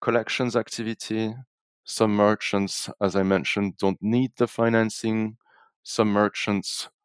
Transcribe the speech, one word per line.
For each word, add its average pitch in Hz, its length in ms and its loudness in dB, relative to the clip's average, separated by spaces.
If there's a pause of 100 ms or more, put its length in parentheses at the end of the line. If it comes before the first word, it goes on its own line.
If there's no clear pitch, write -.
collections 117 540 -2
activity. 110 800 -4 (520)
Some 107 280 2
merchants, 104 760 0 (120)
as 98 140 0
I 98 80 2
mentioned, 95 540 0
don't 98 240 0
need 123 340 0
the 120 120 2
financing. 113 880 0 (440)
Some 107 300 0
merchants 101 800 0 (160)